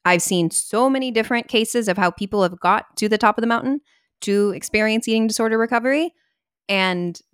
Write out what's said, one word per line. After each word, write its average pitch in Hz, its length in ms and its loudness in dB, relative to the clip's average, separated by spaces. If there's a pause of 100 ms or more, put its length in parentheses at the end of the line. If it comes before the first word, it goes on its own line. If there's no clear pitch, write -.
I've 175 180 4
seen 170 280 0
so 240 380 0
many 262 220 -2
different 233 380 -2
cases 226 380 0
of 185 120 0
how 185 120 2
people 202 320 -2
have 175 180 0
got - 360 -2
to 214 140 -2
the 214 80 2
top 214 180 2
of 226 60 -2
the 233 60 0
mountain 254 320 -2 (420)
to 202 300 2
experience 214 540 -2
eating 220 200 2
disorder 220 320 0
recovery, 247 560 0 (520)
and 180 540 -2 (120)